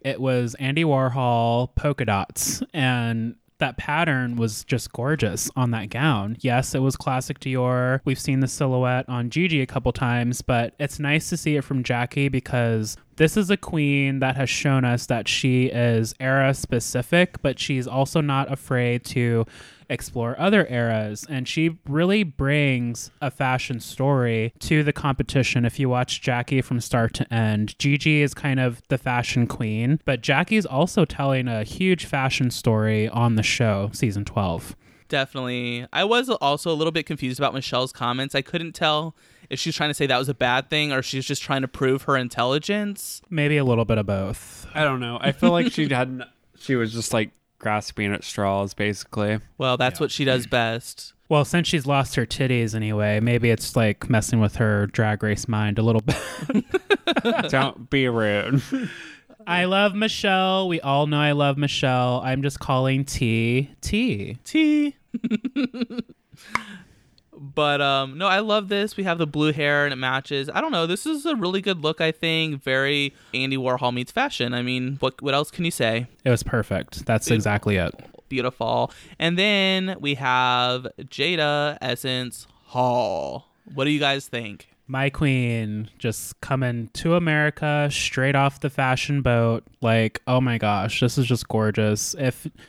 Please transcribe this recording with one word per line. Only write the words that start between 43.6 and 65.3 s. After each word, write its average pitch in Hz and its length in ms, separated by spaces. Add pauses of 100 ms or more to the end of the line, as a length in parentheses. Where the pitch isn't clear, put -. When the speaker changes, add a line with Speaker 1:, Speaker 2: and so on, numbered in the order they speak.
Speaker 1:
little 117 200
bit 107 140
of 101 80
both. 95 680
Speaker 3:
I 151 120
don't 131 160
know. 120 200
I 139 120
feel - 180
like 175 220
she 151 160
hadn't, 127 340 (380)
she 131 160
was 113 160
just, 113 200
like, 110 200 (260)
grasping 107 540
at - 100
straws, 98 500
basically. 104 680 (180)
Speaker 2:
Well, 127 180
that's 127 220
Speaker 1:
Yeah. 160 60
Speaker 2:
what 131 80
she 147 120
does 127 220
best. 117 680 (160)
Speaker 1:
Well, 147 160
since 175 220
she's 139 220
lost 139 260
her 120 100
titties 117 520
anyway, 107 420
maybe 117 320
it's, - 240
like, 110 340
messing 113 300
with 104 180
her 104 300
Drag 107 380
Race 104 240
mind 107 320
a - 20
little 113 200
bit. - 140 (480)
<laughs> - 840
Speaker 3:
Don't 131 420
be 135 180
rude. 113 540 (840)
Speaker 1:
I 175 160
love 196 320
Michelle. 190 720
We 165 120
all 143 280
know 147 100
I 147 140
love 143 260
Michelle. 127 640
I'm 131 180
just 139 180
calling 135 440
T, 120 680 (100)
T. 175 640
Speaker 2:
T. 302 500 (180)
<laughs> 247 880 (1400)